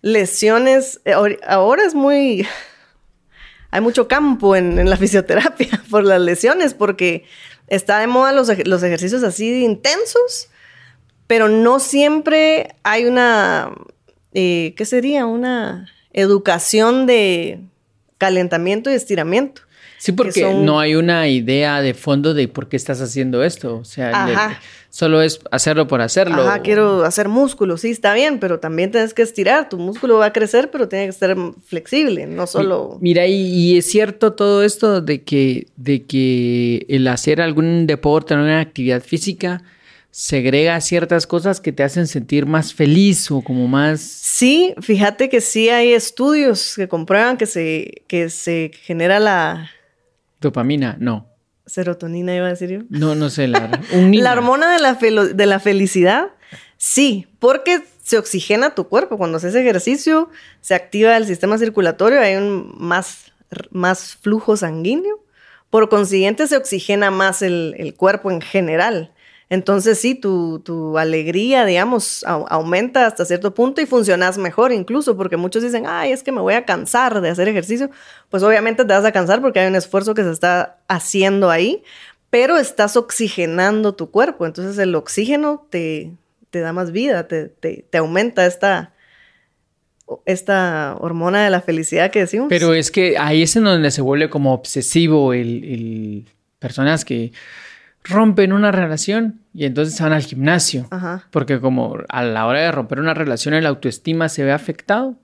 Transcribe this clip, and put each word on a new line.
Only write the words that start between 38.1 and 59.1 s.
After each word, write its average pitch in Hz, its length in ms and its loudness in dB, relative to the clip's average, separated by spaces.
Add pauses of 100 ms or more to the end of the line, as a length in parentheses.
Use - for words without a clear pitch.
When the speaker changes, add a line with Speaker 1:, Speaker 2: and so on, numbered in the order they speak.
Speaker 2:
alguna 151 260 2
actividad 127 420 -2
física, 180 600 -6 (480)
segrega 143 720 0
ciertas 170 440 0
cosas 185 360 -2
que 156 100 -4
te 139 100 -2
hacen 156 260 0
sentir 143 380 -2
más 156 280 -2
feliz 165 560 4
o 139 100 0
como 123 280 -2
más 147 340 0
Speaker 1:
Sí, 320 800 0
fíjate 208 480 2
que 240 100 2
sí 226 300 0
hay 240 240 4
estudios 262 840 0
que 190 120 -4
comprueban 202 500 0
que 220 80 -2
se, 160 600 -6
que 170 220 -2
se 165 420 -6 (120)
genera 175 360 0
la 170 520 0 (720)
Speaker 2:
Dopamina, 131 600 -2
no. 113 260 -4 (380)
Speaker 1:
serotonina, 175 720 -6
iba 180 100 -4
a 180 40 -4
decir 180 180 -8
yo. 190 100 -8 (120)
Speaker 2:
No, 151 240 -2
no 151 160 -2
sé, 139 180 -2
la, 120 320 -2 (120)
un 180 100 4
Speaker 1:
<laughs> - 0 -
La 185 80 6
Speaker 2:
nina. 247 240 4
Speaker 1:
hormona 277 400 2
de 339 40 2
la 269 160 4
felo-, 220 380 2
de 202 140 2
la 196 120 2
felicidad, 196 680 2 (500)
sí, 247 500 0 (120)
porque 269 420 2 (220)
se - 160 0
oxigena 247 560 -2
tu 185 140 -4
cuerpo. 240 280 0